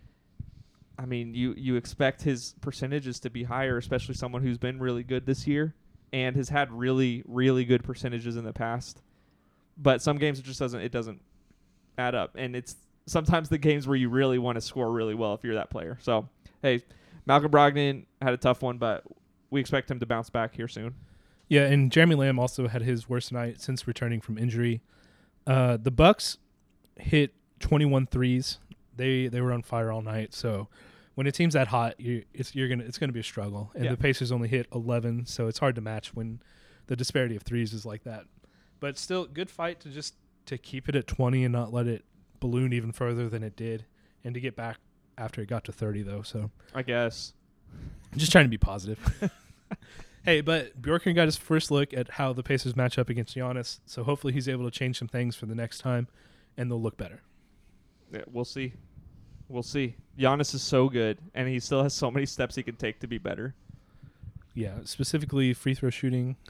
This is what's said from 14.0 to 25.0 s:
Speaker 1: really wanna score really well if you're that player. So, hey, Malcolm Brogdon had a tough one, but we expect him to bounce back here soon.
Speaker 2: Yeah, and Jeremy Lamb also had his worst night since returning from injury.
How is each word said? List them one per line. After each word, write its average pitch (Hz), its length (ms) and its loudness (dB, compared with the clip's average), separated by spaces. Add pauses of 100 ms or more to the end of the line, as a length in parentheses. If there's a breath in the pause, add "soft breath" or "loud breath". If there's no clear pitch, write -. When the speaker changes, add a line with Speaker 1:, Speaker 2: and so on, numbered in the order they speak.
Speaker 1:
really 127 300 4
wanna 120 220 0
score 117 300 -2
really 113 240 0
well 110 200 0
if - 100 -10
you're 117 100 -2
that - 160 -2
player. 82 300 -8
So, 110 280 0 (340 soft breath)
hey, 123 200 4 (440 loud breath)
Malcolm 147 240 6
Brogdon 143 540 6 (180)
had 131 100 4
a 123 60 2
tough 127 240 2
one, 123 160 -2
but 113 240 0 (480)
we 139 100 2
expect 135 300 0
him 127 100 -4
to 120 60 -2
bounce 113 240 -2
back 113 240 -2
here 117 140 -6
soon. 117 260 -8 (540 soft breath)
Speaker 2:
Yeah, 143 180 8
and 135 260 6
Jeremy 165 220 8
Lamb 135 240 4
also 127 300 0
had 117 140 -2
his 117 260 0
worst 123 240 -2
night 120 280 -4
since - 260 -4
returning 117 340 -2
from 107 180 -6
injury. 117 420 0 (640 soft breath)